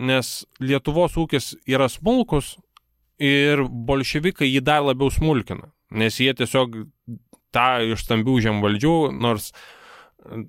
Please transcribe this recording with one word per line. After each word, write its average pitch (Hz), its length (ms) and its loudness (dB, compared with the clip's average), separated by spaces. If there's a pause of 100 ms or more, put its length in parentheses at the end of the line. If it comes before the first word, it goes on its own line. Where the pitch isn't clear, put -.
nes 131 240 0 (320)
Lietuvos 147 560 0
ūkis 151 320 -2 (160)
yra 131 240 2
smulkus 214 640 0 (640)
ir 143 480 4
bolševikai 135 800 -2
jį 131 160 2
dar 147 240 2
labiau 135 240 2
smulkina, 139 560 0 (240)
nes 110 320 0
jie 135 160 4
tiesiog 123 380 0 (760)
tą 120 160 2 (240)
iš 110 160 -4
stambių 117 380 2
žemvaldžių, 104 480 2 (260)
nors 113 300 -2 (1000)